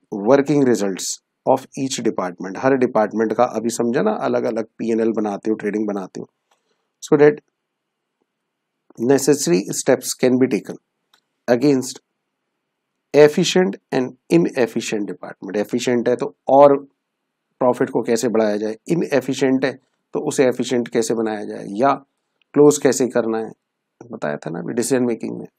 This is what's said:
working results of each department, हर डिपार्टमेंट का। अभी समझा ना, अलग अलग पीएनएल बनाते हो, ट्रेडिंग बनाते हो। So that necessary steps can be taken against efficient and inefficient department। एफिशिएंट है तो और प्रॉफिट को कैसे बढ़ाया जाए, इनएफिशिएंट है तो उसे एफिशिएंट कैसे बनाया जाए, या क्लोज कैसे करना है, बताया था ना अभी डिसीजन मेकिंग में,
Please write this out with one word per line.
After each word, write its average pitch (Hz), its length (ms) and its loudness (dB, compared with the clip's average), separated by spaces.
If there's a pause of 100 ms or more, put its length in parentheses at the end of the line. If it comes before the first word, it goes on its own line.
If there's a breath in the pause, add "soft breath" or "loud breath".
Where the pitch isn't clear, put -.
(300)
working 139 420 4
results 98 380 -4 (380)
of 131 100 4
each 131 420 -8
department, 95 580 -6
हर 135 180 2
डिपार्टमेंट 110 560 -2
का। 120 120 2
अभी 113 240 -4
समझा 120 340 -2
ना, 214 80 0
अलग 123 340 -4
अलग 113 200 -4 (140)
पीएनएल 113 340 0
बनाते 104 380 -4
हो, 110 60 -2
ट्रेडिंग 107 320 -4
बनाते 98 320 -10
हो। - 80 -16 (760)
So 147 160 2
that 147 140 4 (1700)
necessary 143 600 2 (160)
steps - 320 0 (160)
can 127 100 4
be 127 200 2
taken - 220 -6 (720)
against 127 520 0 (1120)
efficient 170 640 4 (180)
and 131 100 0 (280)
inefficient 117 720 0
department। 95 540 -12
एफिशिएंट 120 520 0
है 123 80 2
तो 131 200 -6 (120)
और 139 280 8 (800)
प्रॉफिट 123 320 0
को 127 120 -2
कैसे 117 260 -2
बढ़ाया 107 280 0
जाए, 110 200 -6 (120)
इनएफिशिएंट 135 760 0
है - 320 -8 (160)
तो - 160 -6
उसे 139 160 2
एफिशिएंट 120 440 -2
कैसे 120 260 -2
बनाया 110 300 -4
जाए, 107 240 -12
या 123 260 0 (580)
क्लोज 143 260 6
कैसे 127 300 0
करना 113 300 -2
है, 110 120 -8 (640)
बताया 147 240 -6
था 156 140 -12
ना 165 80 -8
अभी 165 160 -8
डिसीजन 123 300 0
मेकिंग 117 340 -4
में, 110 80 -14 (120)